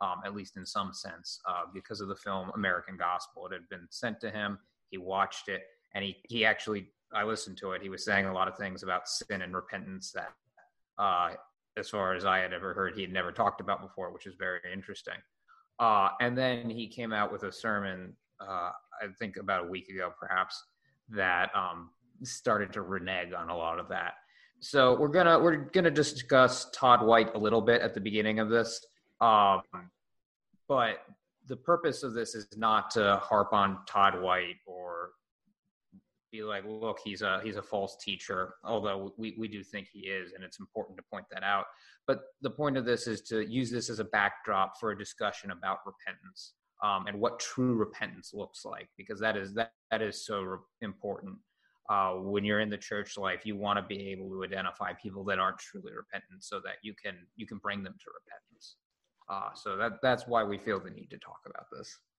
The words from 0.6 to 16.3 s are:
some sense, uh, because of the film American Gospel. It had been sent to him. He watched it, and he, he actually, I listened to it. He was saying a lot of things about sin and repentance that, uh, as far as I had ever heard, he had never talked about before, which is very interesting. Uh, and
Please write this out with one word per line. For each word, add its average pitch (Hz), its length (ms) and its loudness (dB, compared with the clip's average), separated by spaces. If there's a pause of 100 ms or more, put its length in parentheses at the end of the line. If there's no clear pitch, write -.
some 95 260 -4
sense, 92 560 -12
uh, 87 240 -4
because 98 300 -10
of 98 60 -8
the 98 80 -6
film 95 400 -6
American 92 420 -2
Gospel. 87 480 -4
It 95 80 -10
had 85 160 -12
been 87 220 -16
sent 113 300 -6
to 107 100 -6
him. 104 260 -4 (320)
He 95 80 -10
watched 95 520 -2
it, 95 120 -4 (320)
and 101 100 -4
he, 95 140 -6 (100)
he 117 180 2
actually, 104 440 0 (240)
I 104 120 0
listened 104 320 -4
to 95 160 -6
it. 92 100 -6
He 98 60 -8
was 92 140 -10
saying 98 220 4
a 95 80 -2
lot 95 140 2
of 92 100 -6
things 95 240 -6
about 90 260 -2
sin - 360 -4
and 90 100 -8
repentance 95 600 -8
that, 87 140 -8 (720)
uh, 87 300 4 (480)
as 101 140 -6
far 95 240 2
as 92 100 -2
I 95 140 6
had 90 140 -2
ever 90 200 -6
heard, 92 220 -2
he 101 60 -6
had 92 120 -6
never 87 180 0
talked 101 300 0
about 98 220 -2
before, 90 280 -8
which - 140 -16
is 92 80 -16
very 90 260 -4 (140)
interesting. 95 400 -10 (640)
Uh, 107 320 6 (100)
and 123 160 2